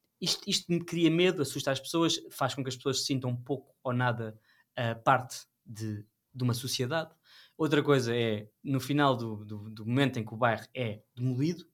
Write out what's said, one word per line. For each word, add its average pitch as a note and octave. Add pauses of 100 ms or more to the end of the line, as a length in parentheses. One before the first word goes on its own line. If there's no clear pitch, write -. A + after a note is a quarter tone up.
(180)
isto, -
isto F3+
me E3+
cria E3+
medo, E3+
assusta C#3
as C3
pessoas, E3 (120)
faz C3+
com C#3
que B2+
as B2
pessoas C3
se -
sintam B2+
pouco -
ou B2+
nada, A#2 (360)
ah, A#2
parte A#2+ (260)
de, G#2+ (320)
de B2+
uma A#2+
sociedade. C3 (460)
Outra D3+
coisa B2
é, A2 (160)
no C3+
final C#3+
do, A2
do, G#2+
do G#2+
momento B2+
em A2
que A2
o -
bairro A2+
é A2+ (120)
demolido, C3